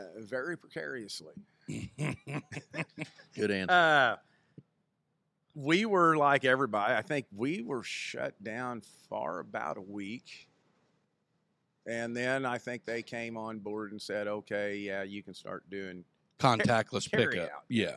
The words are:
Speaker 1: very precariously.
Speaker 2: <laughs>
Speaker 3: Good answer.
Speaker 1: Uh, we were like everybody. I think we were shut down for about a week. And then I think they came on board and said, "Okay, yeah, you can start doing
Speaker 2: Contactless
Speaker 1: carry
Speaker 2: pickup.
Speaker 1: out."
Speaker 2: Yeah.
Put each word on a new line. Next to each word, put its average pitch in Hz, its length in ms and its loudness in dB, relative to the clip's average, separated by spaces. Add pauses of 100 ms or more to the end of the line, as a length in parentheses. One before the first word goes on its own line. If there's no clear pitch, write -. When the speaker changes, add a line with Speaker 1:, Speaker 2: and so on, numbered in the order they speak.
(200)
Speaker 1:
very 131 360 -4
precariously. 131 760 -10 (360)
Speaker 2:
<laughs> - 0 - (1700)
Speaker 3:
Good 208 160 0
answer. 190 240 2
Speaker 1:
Uh, 151 420 6 (1400)
we 156 300 4
were 175 320 6
like 143 280 6
everybody. 127 500 4
I 110 80 2
think 143 320 -2
we 143 280 -2
were 143 200 -6
shut - 600 -6
down 117 400 -6 (260)
for 90 320 -4
about 104 360 -6
a 101 60 -12
week. 101 640 -10 (1400)
And 117 300 -6
then 131 300 0
I 123 120 -2
think 123 260 -8
they 117 180 -4
came 117 340 -8
on 110 220 -8
board 104 340 -8
and 104 80 -12
said, 104 280 -4
"Okay, 104 480 -4
yeah, 98 260 -4
you 98 200 -8
can 92 120 -16
start 98 340 -12
doing 92 360 -10 (340)
Speaker 2:
Contactless 113 720 2
Speaker 1:
carry 117 240 2
Speaker 2:
pickup. 82 160 -2
Speaker 1:
out." 71 180 -12
Speaker 2:
Yeah. 107 280 2